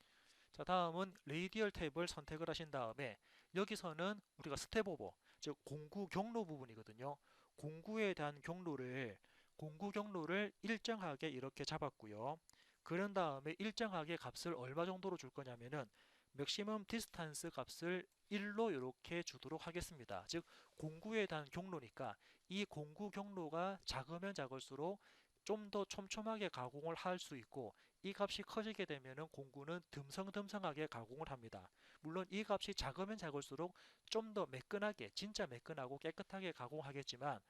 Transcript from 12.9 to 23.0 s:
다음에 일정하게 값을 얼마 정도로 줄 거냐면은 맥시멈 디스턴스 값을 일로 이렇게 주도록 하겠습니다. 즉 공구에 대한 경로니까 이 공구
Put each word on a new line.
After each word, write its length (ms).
다음에 440
일정하게 580
값을 380
얼마 320
정도로 300
줄 140
거냐면은 580
맥시멈 540
디스턴스 640
값을 560
일로 420
이렇게 520
주도록 440
하겠습니다. 640
즉 160
공구에 500
대한 240
경로니까 680
이 160
공구 460